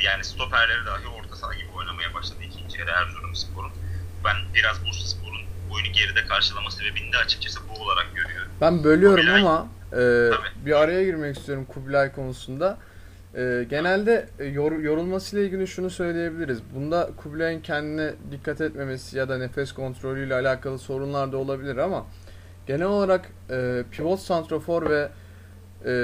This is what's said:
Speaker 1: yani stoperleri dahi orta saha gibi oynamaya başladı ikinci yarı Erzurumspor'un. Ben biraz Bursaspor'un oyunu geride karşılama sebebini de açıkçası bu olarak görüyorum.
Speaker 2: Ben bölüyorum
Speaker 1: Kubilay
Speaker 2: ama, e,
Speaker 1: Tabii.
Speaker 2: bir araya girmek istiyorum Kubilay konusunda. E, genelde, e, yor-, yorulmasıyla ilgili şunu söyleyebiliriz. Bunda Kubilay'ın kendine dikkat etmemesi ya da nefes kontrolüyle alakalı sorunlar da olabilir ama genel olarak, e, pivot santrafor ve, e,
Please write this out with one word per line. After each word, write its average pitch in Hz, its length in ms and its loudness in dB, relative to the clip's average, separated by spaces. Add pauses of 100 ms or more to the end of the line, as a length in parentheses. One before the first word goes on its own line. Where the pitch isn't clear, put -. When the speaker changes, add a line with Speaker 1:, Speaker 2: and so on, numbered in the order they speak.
Speaker 1:
yani 98 220 2
stoperleri 117 640 2
dahi 98 200 -4
orta - 300 -12
saha - 180 -6
gibi 92 220 -8
oynamaya 85 380 -6
başladı 87 280 -6
ikinci - 360 -10
yarı 85 120 -4
Erzurumspor'un. - 800 -2 (520)
Ben 104 120 2 (180)
biraz 110 300 2
Bursaspor'un - 560 -6 (300)
oyunu 104 220 -4
geride 107 340 2
karşılama 101 440 0
sebebini 104 420 -4
de 123 60 2
açıkçası - 500 -2
bu - 140 -10
olarak 90 340 0
görüyorum. - 440 -6
Speaker 2:
Ben 160 240 4
bölüyorum 180 360 10
Speaker 1:
Kubilay 202 200 6
Speaker 2:
ama, 165 280 4 (240)
e, - 40 -2
Speaker 1:
Tabii. 120 680 4
Speaker 2:
bir 147 60 4
araya 160 320 6
girmek 156 320 -2
istiyorum 135 280 -6
Kubilay 139 480 2
konusunda. 139 680 -4 (560)
E, 123 360 0
genelde, 190 680 2
e, 139 60 -6
yor-, 147 380 0
yorulmasıyla 185 640 0
ilgili 190 240 -2
şunu 185 220 -4
söyleyebiliriz. 170 680 -2 (160)
Bunda 156 420 0
Kubilay'ın 160 440 -4
kendine 151 540 -2 (160)
dikkat 143 300 -6
etmemesi 139 560 -4
ya 135 120 0
da 131 100 -2
nefes 127 340 -4
kontrolüyle 135 600 -4
alakalı 131 440 0
sorunlar 139 540 -2
da 135 40 -4
olabilir 135 400 -2
ama 151 300 0 (600)
genel 147 200 0
olarak, 190 420 4 (220)
e, 123 400 0
pivot 175 300 0
santrafor 160 720 0
ve, 147 220 2 (720)
e, 127 80 0 (120)